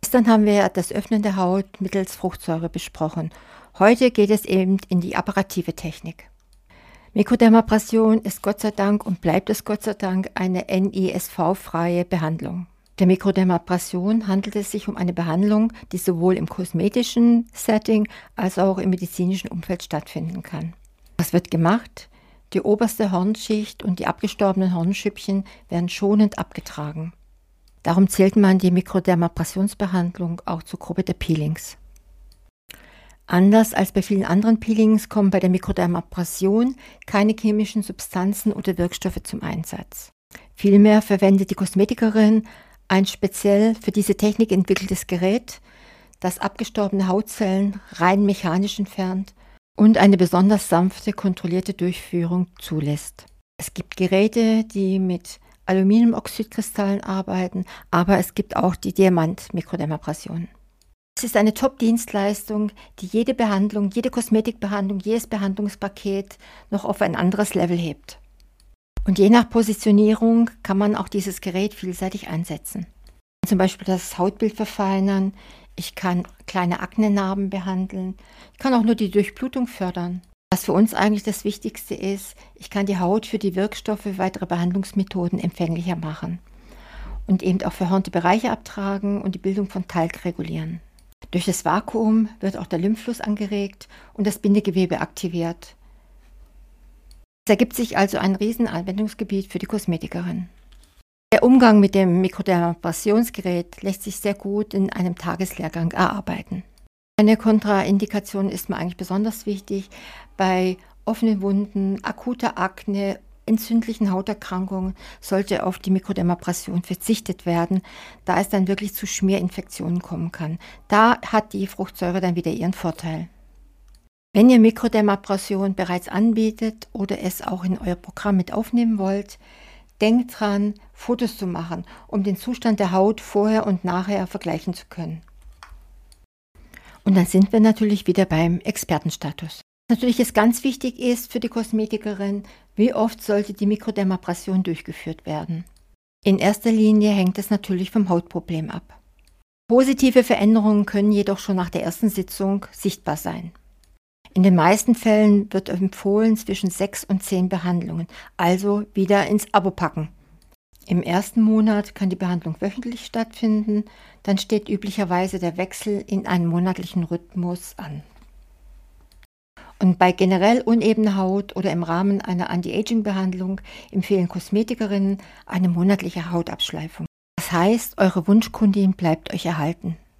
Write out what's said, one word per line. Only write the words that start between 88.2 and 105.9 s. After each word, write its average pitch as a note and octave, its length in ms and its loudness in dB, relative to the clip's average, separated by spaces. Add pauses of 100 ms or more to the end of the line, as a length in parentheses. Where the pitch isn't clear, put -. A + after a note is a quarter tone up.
abtragen G3+ 720 -6
und F#3+ 120 -4
die F#3 60 -10
Bildung G3 260 -2
von F#3 220 -8
Talg E3+ 380 -4
regulieren. E3 540 -8 (500)
Durch F3 160 -2
das - 180 -4
Vakuum A3 640 0 (120)
wird F#3+ 180 -4
auch F3+ 80 -8
der E3 140 -4
Lymphfluss A3 420 -2
angeregt G3+ 640 -6 (240)
und - 140 -2
das G3+ 120 -2
Bindegewebe F#3+ 640 2
aktiviert. E3+ 720 -6 (1700)
Es G#3+ 60 4
ergibt A#3+ 220 2
sich A#3 220 -6
also G3 220 0
ein F#3+ 180 0
Riesenanwendungsgebiet G3+ 1120 -4
für F3+ 80 -8
die F#3+ 80 -6
Kosmetikerin. F3 800 -6 (840)
Der A3 100 6
Umgang A#3+ 380 8
mit G3+ 160 4
dem F#3 240 4
Mikrodermabrasionsgerät F3+ 1600 -2
lässt G3 220 -6
sich G3 120 -10
sehr G3+ 180 -4
gut G3+ 380 -6
in G3 200 0
einem F3+ 240 -4
Tageslehrgang E3+ 720 -6